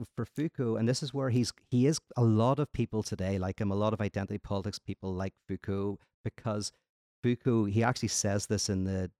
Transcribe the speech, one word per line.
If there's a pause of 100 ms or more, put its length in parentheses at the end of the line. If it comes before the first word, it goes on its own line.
(180)
for
Foucault,
and
this
is
where
he's, (180)
he
is, (180)
a
lot
of
people
today
like
him,
a
lot
of
identity
politics
people
like (160)
Foucault, (260)
because (520)
Foucault,
he
actually
says
this
in
the